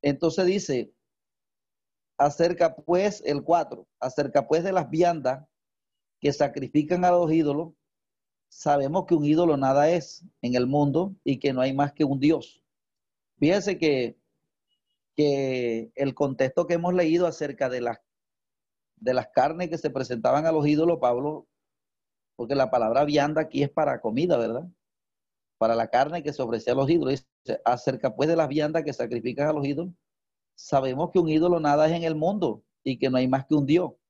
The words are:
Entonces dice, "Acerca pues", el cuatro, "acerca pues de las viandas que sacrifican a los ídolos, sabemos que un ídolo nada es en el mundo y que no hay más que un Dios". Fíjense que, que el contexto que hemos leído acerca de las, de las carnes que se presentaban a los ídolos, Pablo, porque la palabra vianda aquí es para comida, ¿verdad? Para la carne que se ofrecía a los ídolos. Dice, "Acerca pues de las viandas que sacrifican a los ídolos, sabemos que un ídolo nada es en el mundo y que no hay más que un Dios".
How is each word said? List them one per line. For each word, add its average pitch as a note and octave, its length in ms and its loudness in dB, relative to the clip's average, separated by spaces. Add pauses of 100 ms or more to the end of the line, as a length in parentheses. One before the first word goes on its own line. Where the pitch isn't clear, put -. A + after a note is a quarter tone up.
Entonces D#3 440 0
dice, F3+ 480 -2 (1200)
"Acerca E3 580 2
pues", F#3+ 500 0
el C#3 180 -2
cuatro, E3 440 -2 (120)
"acerca C3+ 480 -2
pues E3 160 0
de F#3+ 80 -4
las E3+ 180 -2
viandas D#3 560 0 (720)
que C#3+ 140 0
sacrifican D3+ 720 -2
a F3+ 60 6
los F3 200 2
ídolos, D#3+ 420 0 (760)
sabemos D3 560 -2
que F3 100 2
un D3 100 0
ídolo D#3 320 2
nada C3+ 320 2
es E3+ 340 -4 (180)
en B2 140 -2
el B2 100 2
mundo D3 580 0
y C#3 160 -2
que C#3 140 -2
no B2+ 80 -2
hay C3+ 120 0
más C#3+ 200 -2
que D#3 120 -2
un C3+ 140 -2
Dios". D3 440 -2 (760)
Fíjense F#3 400 0
que, C3+ 400 0 (1000)
que C3 800 0
el C3+ 180 -2
contexto C3+ 540 -2
que E3+ 80 0
hemos F3 180 -2
leído F3 340 2
acerca C#3+ 420 -4
de B2 120 -6
las, A#2 160 -4 (1000)
de B2 160 -2
las B2 140 -2
carnes D#3+ 420 0
que D#3+ 80 -6
se D#3 120 -4
presentaban B2+ 560 -2
a E3 60 2
los D3+ 160 0
ídolos, D#3 340 2
Pablo, C3 460 -2 (920)
porque A#2+ 180 -4
la C3 160 2
palabra A#2+ 340 2
vianda D3 360 0
aquí D#3 220 -2
es C#3 60 -2
para C#3+ 300 0
comida, C3+ 380 0
¿verdad? A#2 300 -4 (920)
Para A2+ 180 2
la A2+ 140 -2
carne D3 340 0
que D3 80 -4
se - 100 -6
ofrecía A#2 320 -2
a - 40 2
los C3+ 120 0
ídolos. C#3+ 360 0 (180)
Dice, - 220 -6
"Acerca B2 500 -2
pues D3 140 0
de E3 80 2
las D#3+ 100 2
viandas D#3+ 360 -2
que C#3+ 100 -6
sacrifican B2 560 -4
a D#3 40 0
los D3 120 -2
ídolos, D#3 280 -6 (640)
sabemos C3+ 560 -2
que F#3+ 80 4
un E3 80 4
ídolo E3 320 2
nada D3+ 280 4
es E3 60 2
en E3+ 100 -4
el D#3+ 120 -2
mundo E3 480 -2 (200)
y C3 140 -4
que C3+ 120 0
no B2+ 80 0
hay B2+ 100 2
más C3 180 0
que D#3 100 0
un C#3+ 100 2
Dios". F3 260 2 (180)